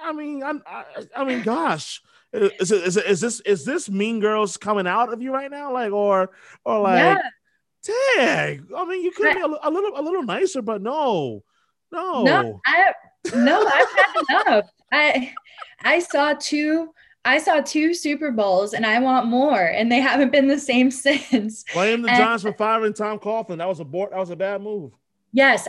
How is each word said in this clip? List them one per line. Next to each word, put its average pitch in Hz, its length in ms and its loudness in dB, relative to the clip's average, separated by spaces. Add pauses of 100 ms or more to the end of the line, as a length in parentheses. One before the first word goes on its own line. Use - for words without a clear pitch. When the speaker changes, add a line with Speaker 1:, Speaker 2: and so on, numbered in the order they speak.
Speaker 1:
I 320 100 -6
mean, 294 300 -10
I, 285 100 -6 (140)
I, 185 180 -16 (320)
I 277 80 -4
mean, 254 180 -2
gosh, 220 600 -4 (320)
is 196 360 0
it, 202 140 2
is 180 140 0
it, 175 80 0
is 190 140 0
this, 226 200 -4
is 190 240 0
this 285 240 -4
Mean 208 320 -2
Girls 214 380 0
coming 202 280 -2
out 220 260 0
of 233 100 -8
you 262 100 -6
right 277 180 -4
now? 285 220 -10
Like, 240 200 -4
or, 196 380 2 (340)
or 220 160 0
like, 196 180 4
Speaker 2:
Yeah. 370 200 6 (960)
Speaker 1:
dang. 151 500 0 (100)
I 349 80 -4
mean, 359 180 -6
you 359 100 -2
could 359 160 0
Speaker 2:
I 294 60 2
Speaker 1:
be 381 60 -4
a, 330 60 -2
li-, 302 160 -4
a 302 80 -2
little, 392 280 -2
a 285 40 -4
little 339 200 -4
nicer, 254 380 -2
but 214 220 -6
no, 196 600 -2 (480)
no. 339 320 -4
Speaker 2:
No, 370 440 2
I, 339 260 4 (420)
no, 302 320 4
I've 302 220 4
had 392 580 2
Speaker 1:
<laughs> - 0 -
Speaker 2:
enough. 220 240 2 (220)
I, 269 400 2 (500)
I 294 160 2
saw 294 400 0
two, 311 520 -2 (340)
I 262 140 4
saw 311 220 2
two 311 340 0
Super 294 360 -4
Bowls, 202 440 2
and 226 120 -2
I 220 140 2
want 262 260 2
more, 240 380 2
and 220 260 0
they 247 100 4
haven't 262 320 2
been 277 160 4
the 285 120 2
same 254 300 2
<laughs> - 20 -2
since. 226 800 -2
Speaker 1:
Blame 220 300 0
the 233 80 -4
Speaker 2:
And 247 80 4
Speaker 1:
Giants 226 260 4
for 208 80 -2
firing 220 400 0
Tom 214 260 -6
Coughlin. 208 400 -6
That 170 100 -4
was 170 120 -4
a 165 40 -12
board, 185 280 -6
that 190 60 -6
was 185 120 -4
a 175 60 -12
bad 196 240 -4
move. 202 320 -10 (420)
Speaker 2:
Yes, 262 340 4